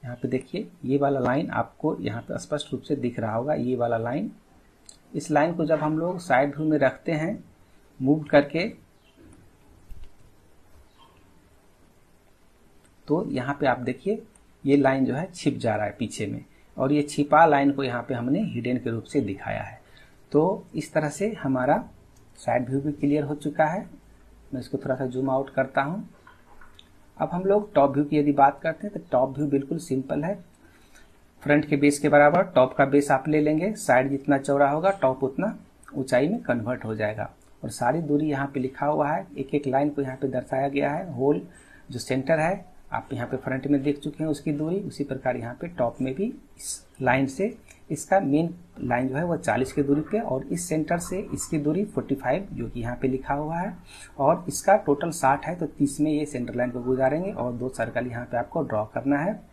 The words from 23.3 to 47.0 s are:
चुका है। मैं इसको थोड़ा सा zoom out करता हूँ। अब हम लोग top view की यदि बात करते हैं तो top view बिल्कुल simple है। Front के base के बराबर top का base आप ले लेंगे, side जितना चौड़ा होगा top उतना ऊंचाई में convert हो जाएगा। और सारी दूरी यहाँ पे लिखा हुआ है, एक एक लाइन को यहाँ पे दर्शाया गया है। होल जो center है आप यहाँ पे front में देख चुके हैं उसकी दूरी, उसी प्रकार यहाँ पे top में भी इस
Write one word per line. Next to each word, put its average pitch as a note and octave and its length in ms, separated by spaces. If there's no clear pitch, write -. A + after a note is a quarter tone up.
चुका D3+ 280
है। E3+ 240
मैं B2+ 80
इसको C3+ 160
थोड़ा C3+ 180
सा C3 120
zoom B2+ 220
out C3+ 220
करता C3+ 320
हूँ। F3+ 240
अब D#3 140
हम E3+ 120
लोग G3+ 320
top C#3 180
view C#3+ 120
की D3+ 120
यदि D3 160
बात C#3 300
करते E3 240
हैं G#3 60
तो E3+ 60
top C3+ 260
view D3 100
बिल्कुल C#3 320
simple C#3+ 440
है। F#3+ 120
Front D3 220
के D3 120
base C#3+ 220
के D3+ 100
बराबर D3 420
top C3 220
का C#3+ 140
base C#3+ 240
आप C3+ 160
ले D3+ 140
लेंगे, D#3 320
side C3+ 360
जितना C#3 300
चौड़ा C#3 300
होगा D#3+ 220
top C3 220
उतना F3 340
ऊंचाई C3 340
में A3 140
convert A#2 440
हो A2 100
जाएगा। G#2+ 340
और A#2+ 80
सारी C3 300
दूरी D3 280
यहाँ C#3 180
पे C#3 120
लिखा C3 260
हुआ D3 240
है, F3+ 160
एक C3+ 180
एक C#3+ 120
लाइन C#3 220
को C#3+ 120
यहाँ C3 160
पे C#3 120
दर्शाया C3 400
गया C#3+ 220
है। E3+ 220
होल C#3+ 280
जो B2 100
center C3+ 400
है E3 260
आप A2 240
यहाँ A#2+ 140
पे C3 100
front C3 300
में C#3+ 160
देख C#3+ 160
चुके D#3 240
हैं D#3+ 60
उसकी D3+ 220
दूरी, D3+ 260
उसी F#3+ 260
प्रकार C3 340
यहाँ A#2+ 240
पे E3+ 80
top A#2 320
में C3 140
भी G#3 180
इस - 280